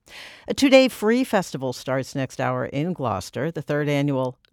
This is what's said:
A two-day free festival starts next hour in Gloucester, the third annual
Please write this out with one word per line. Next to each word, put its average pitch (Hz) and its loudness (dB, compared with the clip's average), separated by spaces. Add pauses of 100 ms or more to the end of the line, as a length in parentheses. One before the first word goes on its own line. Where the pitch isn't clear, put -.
(500)
A - 0
two-day 262 6
free 233 0
festival 147 -2
starts 131 -4
next 135 -6
hour 127 -2
in 156 -4
Gloucester, 120 -4
the 160 -8
third 147 -2
annual 139 0 (160)